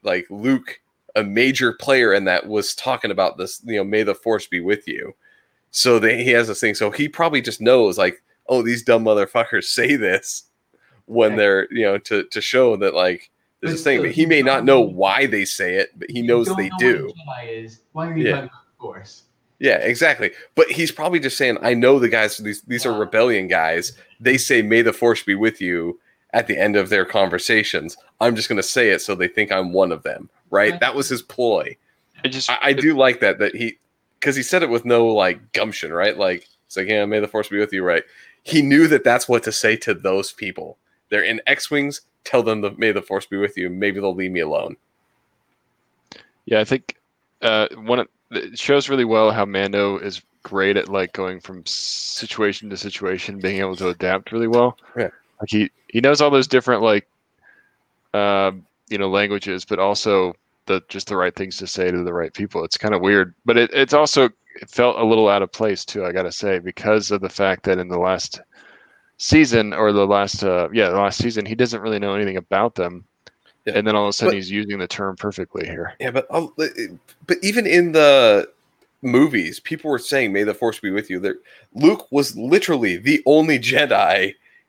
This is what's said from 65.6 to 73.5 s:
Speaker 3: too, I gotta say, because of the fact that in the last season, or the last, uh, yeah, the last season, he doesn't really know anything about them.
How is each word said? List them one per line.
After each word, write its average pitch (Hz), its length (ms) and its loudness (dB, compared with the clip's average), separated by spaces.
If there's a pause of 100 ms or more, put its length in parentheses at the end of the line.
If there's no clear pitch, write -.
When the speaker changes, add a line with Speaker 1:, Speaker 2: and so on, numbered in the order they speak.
Speaker 3:
too, 98 200 -6
I 87 60 -4
gotta 90 200 -4
say, 95 280 -4
because 104 520 -2
of 101 100 -2
the 95 80 -4
fact 95 360 -2
that 95 120 2
in 90 120 -6
the 90 100 -4
last 92 400 -4 (800)
season, 117 560 2
or 104 180 2
the 101 160 4
last, 101 360 0
uh, 90 300 0
yeah, 98 160 4
the 90 100 0
last 98 220 0
season, 110 240 -4
he 107 100 -8
doesn't 117 260 -2
really 107 180 -4
know 101 160 -4
anything 98 220 -4
about 98 380 -2
them. 87 300 -6 (600)